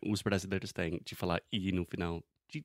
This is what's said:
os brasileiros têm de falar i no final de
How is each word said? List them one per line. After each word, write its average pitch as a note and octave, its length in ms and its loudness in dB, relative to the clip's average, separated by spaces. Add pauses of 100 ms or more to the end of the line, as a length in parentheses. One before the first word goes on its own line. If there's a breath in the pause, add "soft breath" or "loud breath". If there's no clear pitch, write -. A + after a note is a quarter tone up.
os G#2 200 2
brasileiros F#2+ 500 0
têm F2 320 -2
de - 100 -10
falar F2 260 2 (100)
i F#2+ 200 0
no F2+ 140 2
final E2+ 380 -2 (260)
de D3+ 160 -8